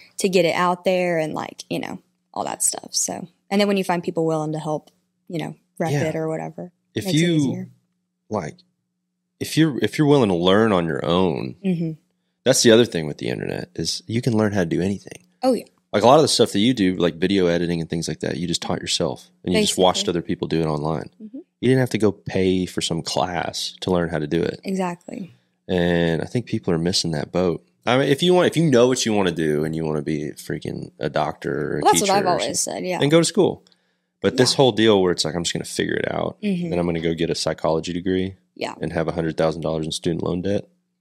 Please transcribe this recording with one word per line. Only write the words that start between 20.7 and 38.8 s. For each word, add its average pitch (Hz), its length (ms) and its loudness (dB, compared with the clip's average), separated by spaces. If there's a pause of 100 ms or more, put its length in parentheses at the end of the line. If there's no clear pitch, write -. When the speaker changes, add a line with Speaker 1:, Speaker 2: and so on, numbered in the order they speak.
Speaker 1:
Mm-hmm. 214 160 -16 (240)
Speaker 2:
You 113 80 2
didn't 131 100 4
have 127 120 0
to 117 60 -2
go 104 140 4
pay 92 540 0
for - 160 -8
some 82 200 -4
class - 800 -4
to - 100 -4
learn 87 180 2
how 82 100 -4
to 76 80 -4
do 82 140 0
it. - 220 -4
Speaker 1:
Exactly. 185 720 -8 (340)
Speaker 2:
And 85 540 2
I - 40 -6
think 123 200 -4
people 107 280 -2
are 80 40 0
missing 85 340 -2
that 76 200 -6
boat. 87 320 0 (220)
I 123 120 2
mean, 143 120 2
if 139 120 2
you 175 120 4
want, 180 140 4
if 117 100 0
you 160 120 2
know 123 180 6
what 131 180 0
you 110 80 0
wanna 98 180 2
do 78 320 0
and 78 120 -4
you 80 100 -4
wanna 78 160 -2
be 73 340 -4
freaking - 640 -10
a - 100 -4
doctor 73 420 -2
or - 260 -4
a 76 40 -2
Speaker 1:
Well, 392 120 4
that's - 80 2
what 202 60 -2
Speaker 2:
teacher 196 100 2
Speaker 1:
I've 208 80 0
Speaker 2:
or - 40 0
Speaker 1:
always - 300 -2
Speaker 2:
something, - 240 -6
Speaker 1:
said, 180 40 -6
yeah. 180 120 -4
Speaker 2:
then 139 100 2
go 160 100 8
to 165 60 2
school. - 380 0 (580)
But 98 160 0
this 127 160 6
Speaker 1:
Yeah. - 40 -2
Speaker 2:
whole 131 160 6
deal 107 280 4
where 90 120 2
it's 85 120 -4
like, 78 100 -6
"I'm 87 80 -4
just - 100 -4
gonna - 120 -6
figure 82 300 -4
it - 160 -4
out, 50 320 -4
Speaker 1:
Mm-hmm. 180 280 -2
Speaker 2:
and 87 80 0
I'm 85 60 0
gonna 85 140 0
go 82 140 0
get 82 160 -2
a 80 60 -2
psychology 80 580 -2
degree 92 420 -2 (200)
Speaker 1:
Yeah. - 260 -8